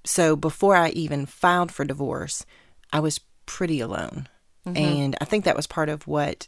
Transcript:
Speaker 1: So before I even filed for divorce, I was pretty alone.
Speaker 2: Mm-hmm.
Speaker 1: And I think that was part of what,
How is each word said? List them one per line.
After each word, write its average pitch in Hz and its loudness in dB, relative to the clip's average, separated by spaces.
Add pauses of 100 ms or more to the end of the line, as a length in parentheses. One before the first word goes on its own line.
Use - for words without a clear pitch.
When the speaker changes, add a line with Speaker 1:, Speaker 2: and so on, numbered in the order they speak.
Speaker 1:
So 170 4
before 160 4
I 170 6
even 143 -4
filed 175 2
for - -4
divorce, 139 -6 (460)
I 151 0
was 151 -2 (260)
pretty 165 -2
alone. 120 -6 (380)
Speaker 2:
Mm-hmm. 180 -6
Speaker 1:
And 143 2
I 143 -6
think 214 0
that 180 2
was - -4
part 156 -2
of 151 -8
what, 147 -4